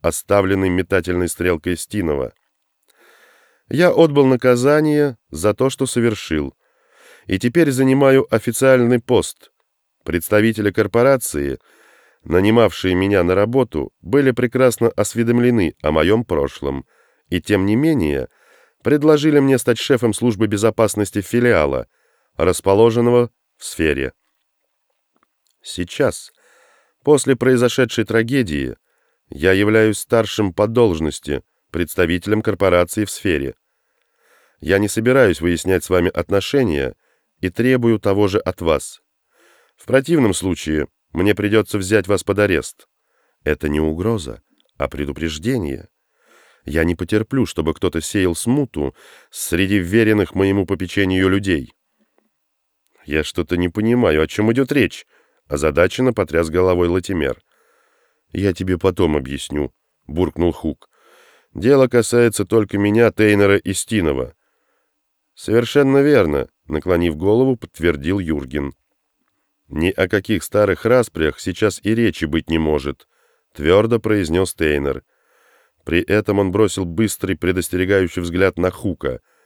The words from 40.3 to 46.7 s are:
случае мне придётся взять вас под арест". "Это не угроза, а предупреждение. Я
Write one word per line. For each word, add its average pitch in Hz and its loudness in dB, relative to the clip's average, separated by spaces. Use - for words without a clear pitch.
случае 78 -4
мне 95 0
придётся 104 -2
взять 95 0
вас 98 0
под 98 -2
арест". 95 -2
"Это 76 -4
не 73 -2
угроза, 78 -4
а 69 -4
предупреждение. 76 -6
Я 80 -2